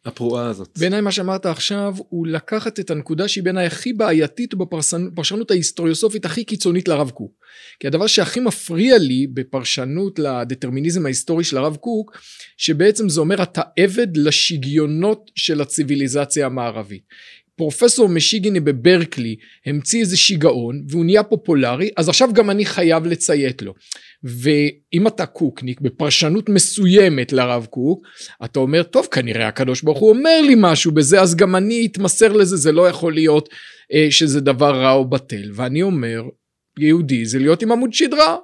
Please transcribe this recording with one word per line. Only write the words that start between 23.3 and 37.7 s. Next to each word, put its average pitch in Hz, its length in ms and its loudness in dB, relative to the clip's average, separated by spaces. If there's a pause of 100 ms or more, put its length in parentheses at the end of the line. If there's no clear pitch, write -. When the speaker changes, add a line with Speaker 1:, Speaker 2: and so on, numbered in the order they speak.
Speaker 2:
לו. 98 120 -12 (500)
ואם 147 840 0
אתה 208 200 -2
קוקניק, 127 540 -6
בפרשנות 151 680 -2
מסוימת 185 840 4
לרב 123 380 0
קוק, 143 360 -4 (380)
אתה 113 160 -6
אומר, 147 220 2
"טוב, 240 280 0
כנראה 113 380 -2
הקדוש 127 340 -4
ברוך 151 160 0
הוא 214 120 6
אומר 311 320 6
לי 277 140 8
משהו 165 360 4
בזה, 156 280 4
אז 175 140 4
גם 185 220 4
אני 226 300 0
אתמסר 196 460 2
לזה, 196 240 2
זה 156 160 2
לא 175 160 6
יכול 170 260 -2
להיות, 151 340 2 (440)
אה, 151 180 4
שזה 143 300 2
דבר 139 400 2
רע 131 120 4
או 135 120 4
בטל." 110 500 -6
ואני 127 280 -4
אומר, 120 400 -4 (560)
"יהודי 147 480 2
זה 113 120 -4
להיות 156 240 2
עם 226 100 0